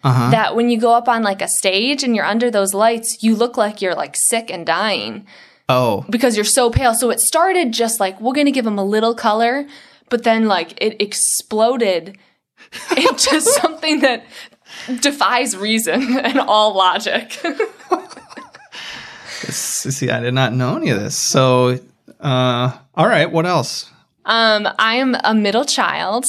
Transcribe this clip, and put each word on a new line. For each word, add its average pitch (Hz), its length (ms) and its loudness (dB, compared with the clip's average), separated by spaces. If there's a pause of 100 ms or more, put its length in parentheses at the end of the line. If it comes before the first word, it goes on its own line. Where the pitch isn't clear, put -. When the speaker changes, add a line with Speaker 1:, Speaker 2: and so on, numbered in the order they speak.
Speaker 1:
Uh-huh. 123 280 2
Speaker 2:
that 220 240 2
when 240 140 2
you 233 100 0
go 233 140 4
up 233 160 2
on, 226 140 0
like, 196 180 -2
a 180 60 -4
stage 226 560 0
and 240 120 0
you're 165 100 0
under 226 260 0
those 196 220 0
lights, 226 500 0
you 220 120 4
look 233 220 -2
like 208 240 -2
you're, 180 140 -2
like, 147 200 -8
sick 226 360 -2
and 170 140 -10
dying. 170 600 -2 (420)
Speaker 1:
Oh. 123 420 2
Speaker 2:
Because 233 280 2
you're 254 80 0
so 240 240 2
pale. 233 240 2
So 233 160 0
it - 120 -2
started 339 520 2
just 226 260 -2
like, 190 220 -2
"We're 247 120 -2
gonna 285 180 2
give 254 160 -2
'em 208 120 -2
a 196 40 -2
little 220 320 0
color." 233 500 0 (440)
But 233 140 -2
then, 226 240 4
like, 170 340 0
it 214 200 -2
exploded 208 1160 0 (400)
<laughs> - 400 -6
into - 440 2
something 311 600 0
that 247 240 0 (760)
defies 240 560 0
reason 226 600 0
<laughs> - 80 -4
and 262 120 2
all 214 360 4
logic. 190 680 0
<laughs> 339 60 -2 (1900)
Speaker 1:
S-, - 460 -6
see, 135 200 -4
I 117 100 -2
did 120 140 -4
not 127 200 0
know 127 240 -2
any 311 120 -2
of 104 100 0
this. 107 180 -6
So, 127 640 2 (400)
uh, 127 580 -2 (180)
all 170 120 2
right, 175 240 2
what 165 140 0
else? 170 440 -2 (360)
Speaker 2:
Um, 214 420 2 (100)
I 220 180 2
am 262 280 0
a 220 100 2
middle 214 320 2
child. 190 640 -2